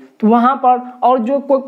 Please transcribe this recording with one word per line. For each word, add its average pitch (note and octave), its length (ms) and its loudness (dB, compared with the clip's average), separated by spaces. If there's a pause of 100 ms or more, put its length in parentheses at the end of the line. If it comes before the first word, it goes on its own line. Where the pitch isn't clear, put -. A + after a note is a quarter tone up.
(200)
तो G#3+ 80 0
वहाँ A#3+ 280 2
पर, B3 380 0 (100)
और B3 160 2
जो C4 200 -2
को-, C4+ 280 -2